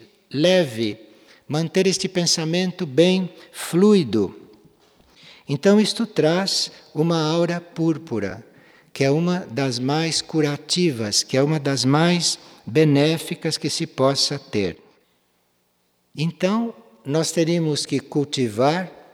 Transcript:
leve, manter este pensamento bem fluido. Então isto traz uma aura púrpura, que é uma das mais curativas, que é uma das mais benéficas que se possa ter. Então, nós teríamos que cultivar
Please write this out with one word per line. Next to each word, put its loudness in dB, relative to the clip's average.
leve, 0
manter -2
este -2
pensamento -2
bem 2
fluido. 2
Então 4
isto 0
traz 0
uma 0
aura 0
púrpura, -4
que 0
é 4
uma 0
das -4
mais -2
curativas, -2
que -4
é 4
uma 0
das -2
mais 2
benéficas 2
que -6
se -4
possa -2
ter. -4
Então, -2
nós -2
teríamos 0
que -2
cultivar -2